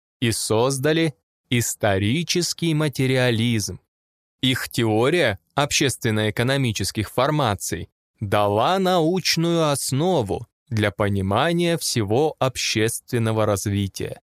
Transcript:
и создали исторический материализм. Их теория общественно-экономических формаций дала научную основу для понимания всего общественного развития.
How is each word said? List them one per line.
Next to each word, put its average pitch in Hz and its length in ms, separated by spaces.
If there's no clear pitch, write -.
и 117 100
создали 139 840
исторический 123 1200
материализм. 123 1080
Их 127 280
теория 120 720
общественно-экономических 120 1600
формаций 123 800
дала 104 600
научную 170 880
основу 135 800
для 107 220
понимания 117 880
всего 123 600
общественного 110 1080
развития. 101 760